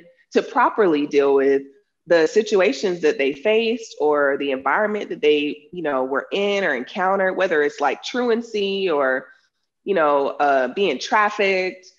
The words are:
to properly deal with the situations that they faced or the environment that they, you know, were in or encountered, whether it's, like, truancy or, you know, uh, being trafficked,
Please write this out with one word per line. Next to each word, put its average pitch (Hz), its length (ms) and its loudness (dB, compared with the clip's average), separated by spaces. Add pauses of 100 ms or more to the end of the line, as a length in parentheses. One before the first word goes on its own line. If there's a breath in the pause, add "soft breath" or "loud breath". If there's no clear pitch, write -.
(320 soft breath)
to - 100 2
properly 214 640 2
deal 139 280 2
with 139 280 4 (440)
the 165 200 4
situations 190 720 0
that 151 180 2
they 139 140 0
faced 220 680 -2
or 143 380 2
the 139 140 -2
environment 180 560 -2
that 175 120 -10
they, 151 520 0
you 180 100 -10
know, 139 220 -2
were 131 260 -4
in 202 320 -2
or 160 120 -2
encountered, 185 600 -2
whether 175 280 0
it's, 147 180 -2
like, 135 220 -2
truancy 220 840 -2
or, 131 380 0 (580 soft breath)
you 135 100 -2
know, 143 340 2
uh, 139 400 0
being 160 300 -2
trafficked, 196 880 -2 (120)